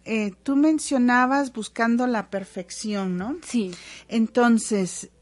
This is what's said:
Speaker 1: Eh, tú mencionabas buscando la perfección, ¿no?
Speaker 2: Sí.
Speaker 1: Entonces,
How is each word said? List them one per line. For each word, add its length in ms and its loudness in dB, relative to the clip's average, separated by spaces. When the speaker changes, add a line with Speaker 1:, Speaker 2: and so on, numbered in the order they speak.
Speaker 1:
Eh, 260 -2
tú 140 0
mencionabas 960 2
buscando 540 0
la 240 -2
perfección, 840 -6
¿no? 180 -6
Speaker 2:
Sí. 260 -2
Speaker 1:
Entonces, 1000 0